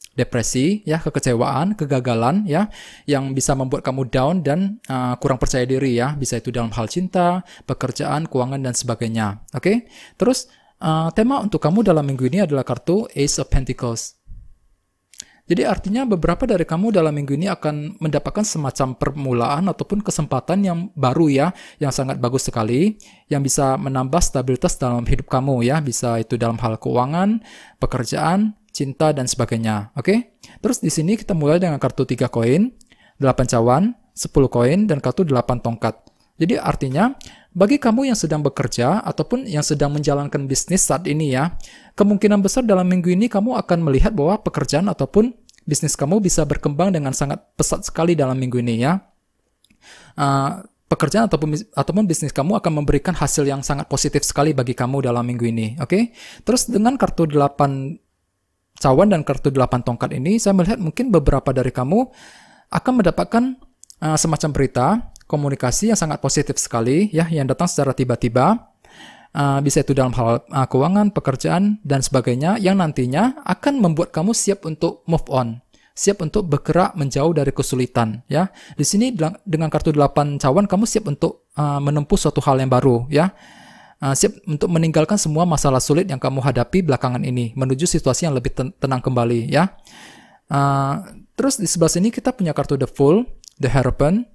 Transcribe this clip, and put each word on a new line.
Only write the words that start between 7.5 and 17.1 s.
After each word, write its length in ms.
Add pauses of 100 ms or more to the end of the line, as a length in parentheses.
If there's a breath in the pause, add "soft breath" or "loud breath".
pekerjaan, 640
keuangan, 320
dan 160
sebagainya. 640 (160)
Oke? 320 (320 loud breath)
Terus, 320 (320 soft breath)
uh, 320
tema 240
untuk 240
kamu 160
dalam 240
minggu 240
ini 160
adalah 160
kartu 560
Ace 240
of 80
Pentacles. 720 (1300 loud breath)
Jadi 160
artinya 400
beberapa 400
dari 240
kamu 240
dalam 240